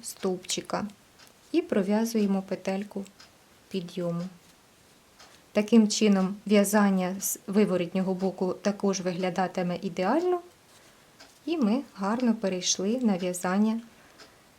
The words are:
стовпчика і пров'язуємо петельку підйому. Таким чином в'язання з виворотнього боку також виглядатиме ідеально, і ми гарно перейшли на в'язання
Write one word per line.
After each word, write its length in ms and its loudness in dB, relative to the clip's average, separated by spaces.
стовпчика 840 -6
і 100 2
пров'язуємо 800 0
петельку 600 -6
підйому. 540 -6
Таким 360 6
чином 480 2
в'язання 720 4
з 260 -4
виворотнього 680 0
боку 380 -2
також 480 -2
виглядатиме 840 -2
ідеально, 580 0
і 120 -4
ми 260 2
гарно 400 0
перейшли 680 -2
на 140 2
в'язання 640 0